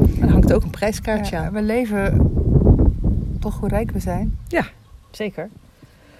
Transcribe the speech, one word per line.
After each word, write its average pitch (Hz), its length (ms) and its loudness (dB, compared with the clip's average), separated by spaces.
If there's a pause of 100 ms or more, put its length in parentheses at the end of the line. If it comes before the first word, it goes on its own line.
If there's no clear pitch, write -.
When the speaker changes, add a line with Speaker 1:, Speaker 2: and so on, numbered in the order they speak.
(200)
Speaker 1:
Er - 100 2
hangt - 220 6
ook - 100 2
een 165 80 -6
prijskaartje 208 680 -4
Speaker 2:
Ja, 160 80 -4
Speaker 1:
aan. 165 80 -6
Speaker 2:
we 214 100 -4
leven 214 680 0 (1120)
toch - 200 -6
hoe 202 80 -4
rijk 208 220 -2
we - 100 -6
zijn. 180 380 -4 (100)
Speaker 1:
Ja, 339 180 -2 (440)
zeker. 196 380 -10 (720)